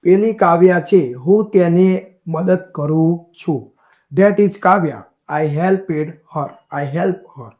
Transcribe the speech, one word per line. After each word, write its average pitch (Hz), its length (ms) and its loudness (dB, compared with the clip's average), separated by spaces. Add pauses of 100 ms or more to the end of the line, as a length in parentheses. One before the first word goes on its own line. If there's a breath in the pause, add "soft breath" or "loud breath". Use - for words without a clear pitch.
"પેલી 202 300 2
કાવ્યા 180 480 2
છે, 156 320 0
હું 190 380 0
તેને 180 680 0 (100)
મદદ 180 320 -2 (160)
કરું 160 580 -2
છું." - 400 -8 (420)
That 196 220 2
is 202 140 2
Kavya, 185 460 0 (320)
I 151 280 -4
helped 175 500 -2
her, 151 420 -10 (240)
I 160 240 -6
help 185 200 -2 (220)
her. 113 220 -20